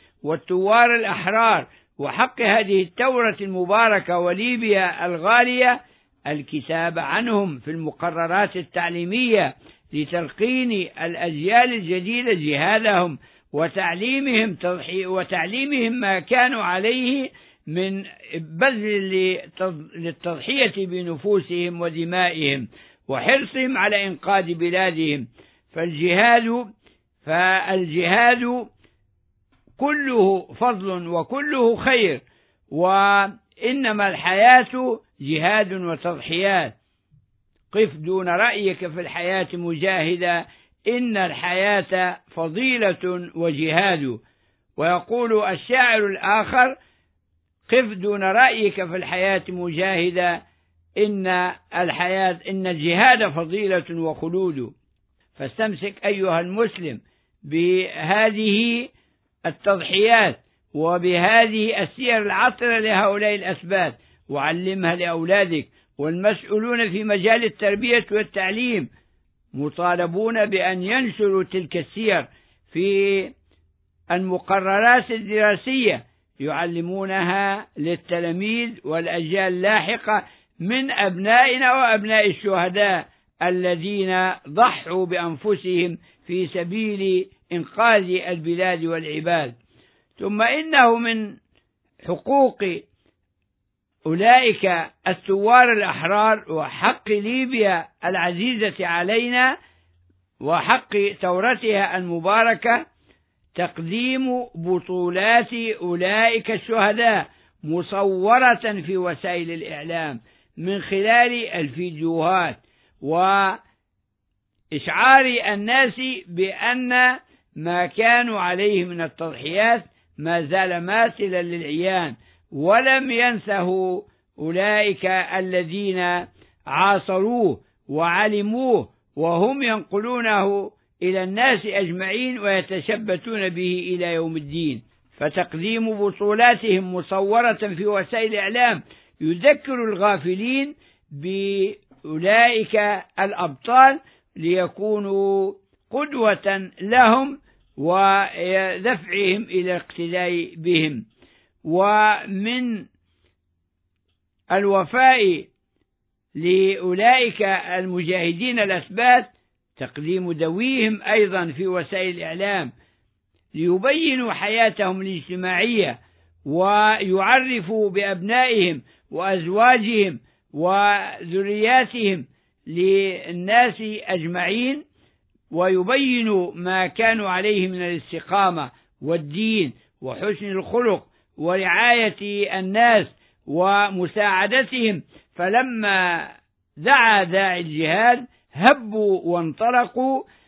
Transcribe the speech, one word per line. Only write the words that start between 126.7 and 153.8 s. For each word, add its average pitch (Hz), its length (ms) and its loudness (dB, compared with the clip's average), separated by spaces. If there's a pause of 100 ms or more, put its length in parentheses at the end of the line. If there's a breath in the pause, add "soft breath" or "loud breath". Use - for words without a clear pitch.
وعلموه، 208 1000 0 (280)
وهم 175 460 0
ينقلونه 214 1080 -2 (320)
إلى 185 220 -2
الناس 214 420 0
أجمعين 196 720 -4
ويتشبتون 202 1080 -2
به 180 460 -4
إلى 175 200 -2
يوم 165 220 -4
الدين. 147 460 -6 (340)
فتقديم 190 800 -4
بطولاتهم 202 960 2
مصورة 202 580 0
في 202 340 -6
وسائل 214 460 -2
الإعلام 214 500 0 (380 soft breath)
يذكر 254 540 2
الغافلين 208 1000 -2 (380 soft breath)
بأولئك 196 1900 0 (160)
الأبطال 202 840 4 (360 soft breath)
ليكونوا 196 1160 0 (380)
قدوة 214 800 0 (100)
لهم 247 580 4 (380)
ودفعهم 190 1700 0
إلى 185 180 -2
الاقتداء 175 960 -4
بهم. 156 480 0 (600 soft breath)
ومن 214 1200 0 (1700)